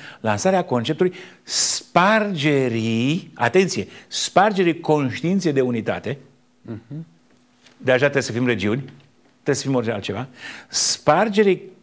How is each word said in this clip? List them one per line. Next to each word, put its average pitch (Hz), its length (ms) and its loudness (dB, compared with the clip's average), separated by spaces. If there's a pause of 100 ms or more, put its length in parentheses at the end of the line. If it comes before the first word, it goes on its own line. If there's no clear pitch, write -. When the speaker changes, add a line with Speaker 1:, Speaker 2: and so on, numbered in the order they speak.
(200)
Speaker 1:
lansarea 175 440 0
conceptului 151 500 -2 (300)
spargerii, 143 1900 0
atenție, 120 540 0 (200)
spargerii 185 720 2
conștiinței 156 720 0
de 135 100 2
unitate, 117 560 -2 (440)
Speaker 2:
Mhm. 143 440 -12 (720)
Speaker 1:
de - 140 0
așa 127 80 4
trebuie 139 220 2
să 117 100 -4
fim 120 140 -2
regiuni, 113 380 0 (500)
trebuie - 220 -2
să 127 60 -4
fim 135 140 -2
orice 117 160 -2
altceva, 107 360 -6 (400)
spargerii 196 960 2 (220)